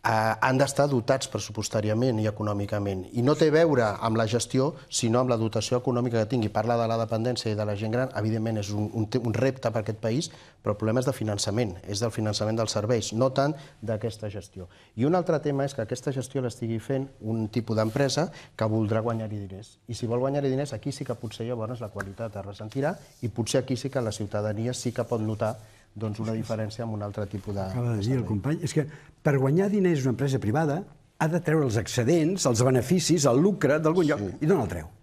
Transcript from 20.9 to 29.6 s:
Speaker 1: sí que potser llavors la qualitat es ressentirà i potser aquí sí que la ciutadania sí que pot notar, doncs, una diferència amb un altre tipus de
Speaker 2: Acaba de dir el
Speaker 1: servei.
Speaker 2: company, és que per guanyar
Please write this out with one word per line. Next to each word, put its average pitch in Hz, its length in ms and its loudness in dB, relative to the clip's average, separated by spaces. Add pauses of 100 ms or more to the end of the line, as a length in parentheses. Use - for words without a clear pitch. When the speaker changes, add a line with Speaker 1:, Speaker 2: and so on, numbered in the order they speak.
Speaker 1:
sí - 120 -8
que 123 100 -4
potser 113 340 -8
llavors 117 340 -6
la - 80 -8
qualitat 101 460 -8
es 98 100 -8
ressentirà 135 480 -4 (280)
i 123 60 -2
potser 120 340 0
aquí 127 140 -2
sí 131 140 -6
que 135 120 -2
la 110 100 -2
ciutadania 107 640 -4
sí - 180 -4
que 120 120 -4
pot 113 180 -2
notar, 110 340 -2 (400)
doncs, 107 240 -4
una 110 160 -2
diferència 113 480 -4
amb 110 80 -6
un 104 100 -6
altre 104 240 -6
tipus 101 280 -8
de 98 80 -2
Speaker 2:
Acaba 117 320 -2
de 101 80 -2
dir 117 80 0
el 131 80 2
Speaker 1:
servei. 113 100 -2
Speaker 2:
company, 117 380 0
és - 80 -4
que 151 80 2 (400)
per 143 160 4
guanyar 160 320 4